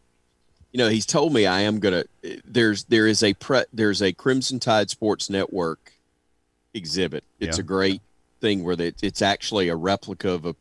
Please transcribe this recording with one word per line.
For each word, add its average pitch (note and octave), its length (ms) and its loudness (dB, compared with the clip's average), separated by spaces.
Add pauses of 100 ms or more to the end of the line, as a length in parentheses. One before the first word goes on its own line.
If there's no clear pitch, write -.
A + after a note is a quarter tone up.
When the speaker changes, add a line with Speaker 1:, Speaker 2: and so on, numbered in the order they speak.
(720)
Speaker 1:
You B2 60 -2
know, A#2+ 120 4
he's A2 160 2
told D3+ 260 2
me A2 140 4
I F#2 140 2
am G#2+ 200 0
gonna, F#2 240 2 (400)
there's, A2+ 400 2
there A2 220 4
is G#2+ 160 2
a G#2 120 4
pre-, - 380 0
there's G#2 300 0
a F#2+ 100 2
Crimson C3 480 -2
Tide G#2+ 300 0
Sports - 400 -2
Network F#2 600 -4 (840)
exhibit. E2+ 500 -4 (160)
It's E2 180 -4
Speaker 2:
Yeah. G2 40 -4
Speaker 1:
a F2+ 40 -8
great F#2+ 360 -2 (380)
thing G2+ 240 0
where F2+ 120 -2
they, E2+ 160 -4 (100)
it's G2+ 200 -4
actually G2 460 0
a E2+ 80 -2
replica F#2+ 540 -4
of F2 140 -4
a, E2+ 160 -6